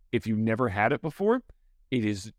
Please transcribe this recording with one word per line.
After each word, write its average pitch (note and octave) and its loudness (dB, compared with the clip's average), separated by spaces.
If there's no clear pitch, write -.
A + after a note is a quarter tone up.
if A#2 -2
you've A2 0
never A2+ 2
had G#2 2
it D3 -4
before, G#3 0
it B2 0
is G#2 -4